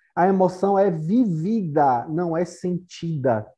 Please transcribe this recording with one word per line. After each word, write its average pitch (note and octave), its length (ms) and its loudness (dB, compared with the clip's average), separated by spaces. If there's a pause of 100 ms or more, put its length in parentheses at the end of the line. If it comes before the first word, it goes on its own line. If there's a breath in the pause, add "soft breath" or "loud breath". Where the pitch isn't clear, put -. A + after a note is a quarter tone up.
(140)
A F#3+ 140 2
emoção F#3+ 500 2
é G3 120 4
vivida, D#3+ 1160 0
não E3 280 -2
é F3 80 0
sentida. E3 1120 -4